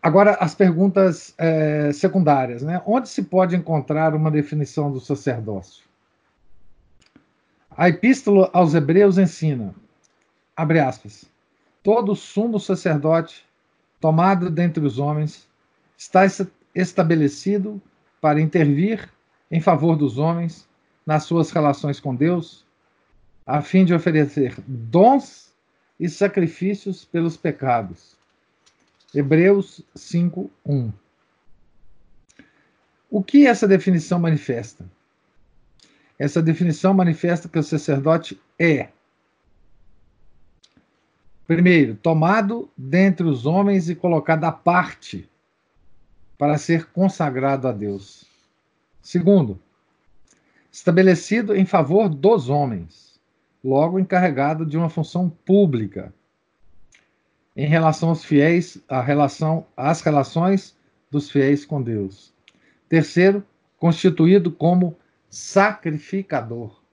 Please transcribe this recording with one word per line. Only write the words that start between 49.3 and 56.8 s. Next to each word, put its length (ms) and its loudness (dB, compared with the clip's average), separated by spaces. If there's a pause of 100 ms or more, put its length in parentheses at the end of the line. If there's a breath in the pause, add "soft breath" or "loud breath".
estabelecido 840 0
em 100 2
favor 440 0
dos 400 0
homens, 680 -6 (460)
logo 340 0
encarregado 680 -2
de 120 -6
uma 120 -2
função 400 -4
pública 840 -2 (1400)